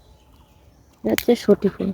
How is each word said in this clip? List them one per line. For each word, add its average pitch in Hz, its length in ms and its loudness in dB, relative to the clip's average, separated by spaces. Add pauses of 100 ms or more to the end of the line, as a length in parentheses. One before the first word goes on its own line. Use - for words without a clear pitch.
(1040)
এটা 220 60 -2
হচ্ছে - 260 0
সটি - 320 2
ফুল। 185 260 -8